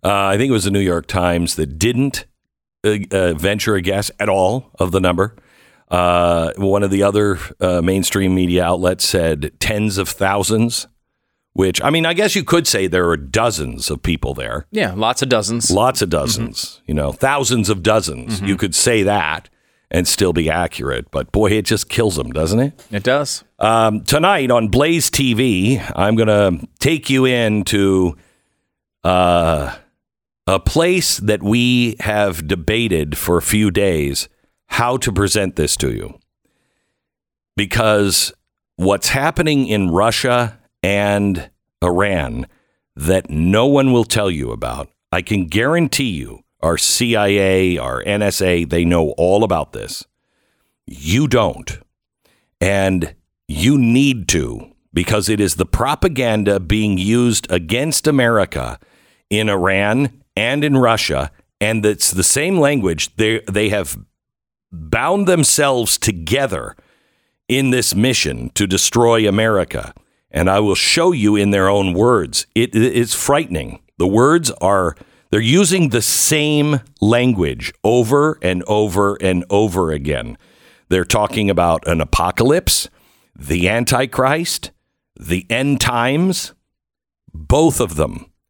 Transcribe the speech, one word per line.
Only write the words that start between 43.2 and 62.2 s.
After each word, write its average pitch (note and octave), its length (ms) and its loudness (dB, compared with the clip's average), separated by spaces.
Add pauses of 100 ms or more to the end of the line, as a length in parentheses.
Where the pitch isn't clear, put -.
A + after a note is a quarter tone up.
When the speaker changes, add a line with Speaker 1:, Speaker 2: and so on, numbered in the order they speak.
Speaker 1:
no F2+ 360 2
one C3+ 260 2
will A#2+ 120 2
tell G#2 260 -2
you C2+ 220 -6
about, A#1 360 -8 (240)
I F2 100 -2
can G2 240 -2
guarantee C3+ 640 0
you A#1 300 -10 (200)
our E2 180 0
C A#2 380 0
I G#2 120 2
A, F#2+ 500 2
our B1+ 280 -6
N G#2 160 -2
S G2+ 180 -2
A, F2 240 2
they E2+ 200 0
know E2+ 280 2
all F#2+ 320 2
about E2+ 280 -2
this. - 320 -12 (840)
You D#2 400 -2
don't. G#2+ 520 -2 (840)
And F#2+ 540 0 (340)
you F#2+ 300 2
need B2 500 2
to, A#1 440 -4 (200)
because G2 360 0
it G#2+ 120 0
is G2 160 0
the F2+ 100 -2
propaganda A#2 920 0
being G#2 380 0
used A2+ 520 0
against G#2 560 -2
America G#2+ 720 0 (500)
in G#2+ 200 0
Iran G2+ 720 0 (140)
and B2 280 -2
in C#3+ 120 2
Russia, G#2+ 540 0 (300)
and G#2+ 240 -2
it's G#2 260 0
the F#2 140 -2